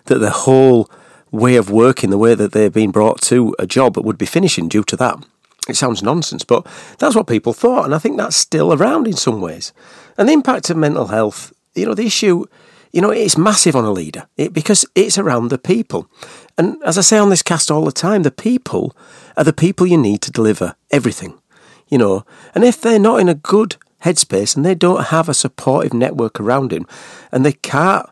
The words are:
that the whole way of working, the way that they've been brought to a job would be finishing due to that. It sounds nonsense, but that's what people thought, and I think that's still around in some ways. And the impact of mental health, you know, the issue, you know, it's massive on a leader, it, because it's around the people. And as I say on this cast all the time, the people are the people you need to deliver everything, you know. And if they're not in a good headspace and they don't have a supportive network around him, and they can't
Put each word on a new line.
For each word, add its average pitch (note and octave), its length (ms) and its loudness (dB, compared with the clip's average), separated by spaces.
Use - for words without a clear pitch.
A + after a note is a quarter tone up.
that C3 120 2
the G#2 140 0
whole C3 580 4
way B2 240 2
of G2+ 160 2
working, A2 400 2
the G2 80 0
way A#2 160 4
that G2+ 160 -2
they've G#2+ 200 2
been A2 200 0
brought G#2+ 280 2
to A#2+ 380 0
a - 80 -4
job B2 320 0
would G#2+ 220 -4
be G#2 80 -2
finishing E3 400 0
due G#2 160 0
to - 120 -6
that. A#2+ 220 -2
It A#2+ 80 -6
sounds A#2 280 -2
nonsense, C#3+ 400 -4
but - 200 2
that's C4+ 160 2
what A3 100 2
people A#2 280 -2
thought, B3 320 0
and C#3 100 -2
I - 20 -2
think B3 200 -4
that's A3 180 -4
still D#3 360 0
around A3+ 360 0
in G3+ 60 -4
some A2 280 -4
ways. E2 320 -12
And A#3 140 2
the D#4 40 4
impact C4+ 360 0
of E3 80 -2
mental D3 300 0
health, G#2+ 440 -4
you G3 140 -4
know, A3 80 -2
the G#3+ 100 -4
issue, G3 400 0
you F3+ 100 0
know, G3+ 80 2
it's G#3+ 260 0
massive F3+ 400 2
on B2 80 2
a G#2+ 80 -2
leader, E2 360 -8
it, D#3+ 160 -4
because E3 400 0
it's G3+ 240 2
around B2 300 -2
the G#2+ 100 -4
people. A2+ 500 -4
And F3+ 280 0
as F3+ 160 -2
I - 20 0
say A3 160 4
on G#3 140 4
this E3+ 100 0
cast D#3+ 300 -2
all D#3 120 0
the D3+ 80 -2
time, G3+ 300 -2
the C#3 80 2
people - 680 -4
are D3+ 80 0
the D#3 100 2
people F3+ 340 0
you F3 100 4
need G#2 240 0
to - 100 -10
deliver G#2+ 440 -2
everything, A#2+ 480 -4
you C#3+ 100 0
know. G2+ 280 0
And F#3+ 100 2
if A#3+ 160 2
they're A3+ 200 2
not A3+ 200 4
in F#3 80 4
a E3+ 60 2
good G3 440 -2
headspace G#2 520 -2
and C#3+ 80 -2
they F#3 120 2
don't F3 300 0
have D#3+ 220 0
a D3+ 60 -4
supportive - 640 -2
network A#2+ 440 -2
around A#2+ 320 -2
him, E2 140 -8
and C3 120 0
they C#3+ 100 2
can't F3 580 -2